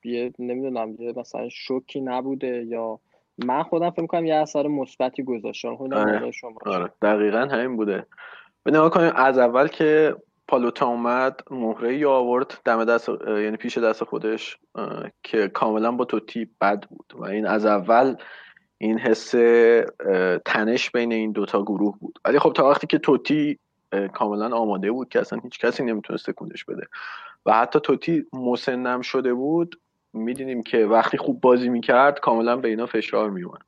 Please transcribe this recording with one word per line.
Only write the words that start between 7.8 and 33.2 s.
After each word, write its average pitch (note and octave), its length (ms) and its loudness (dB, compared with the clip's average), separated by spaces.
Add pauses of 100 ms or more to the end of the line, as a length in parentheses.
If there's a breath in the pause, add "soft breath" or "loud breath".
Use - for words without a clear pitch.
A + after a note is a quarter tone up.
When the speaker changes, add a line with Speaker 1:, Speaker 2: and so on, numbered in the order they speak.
Speaker 2:
به - 80 0
نگاه D#3 200 6
کنیم، E3 240 4
از C3 240 4
اول B2+ 300 4
که D#3 480 2 (320)
پالوتا B2 380 0
اومد، B2 540 -2 (100)
مهره‌ای B2 540 -4
آورد B2+ 600 0
دم A2+ 200 2
دست، A#2 240 2
اه، G#2+ 340 -2
یعنی G#2+ 140 -4
پیش - 220 -6
دست A2+ 260 0
خودش، A2 540 -6 (160)
اه، - 280 -10 (200)
که G#2+ 260 0
کاملاً A2 440 0
با B2 120 0
توتی A2+ 440 -6 (120)
بد G2+ 300 0
بود - 260 -20
و - 80 -12
این G#2 220 -4
از G#2+ 200 0
اول A2+ 480 4 (640 loud breath)
این A2 200 0
حس، A#2 360 0
اه، A#2 1040 4
تنش A2+ 520 -2
بین A#2 220 -2
این A2 200 -2
دوتا G2+ 300 -2
گروه G#2 360 -2
بود. - 260 -14
ولی C3 140 4
خب D3+ 140 4
تا C#3 180 4
وقتی C#3+ 160 2
که D#3+ 120 0
توتی، D3 600 0 (340)
اه، G2 160 -2
کاملاً G#2+ 480 -2
آماده G2+ 340 0
بود B2 180 -4
که - 120 0
اصلاً - 220 -6
هیچ B2 160 -14
کسی B2 260 -2
نمیتونست - 460 -6
تکونش - 340 -12
بده - 220 -10 (600 loud breath)
و G#2+ 60 4
حتی A#2+ 280 4
توتی D3 520 0
مسنم B2 680 -2
شده B2+ 340 -2
بود، D#3+ 460 -2 (320)
می‌دیدیم B2 500 -6
که A2 240 2
وقتی A2+ 320 4
خوب B2+ 220 -4
بازی B2 280 6
می‌کرد B2+ 520 4
کاملاً A#2 360 2
به B2+ 120 -2
اینا A2 180 -2
فشار G#2+ 440 -2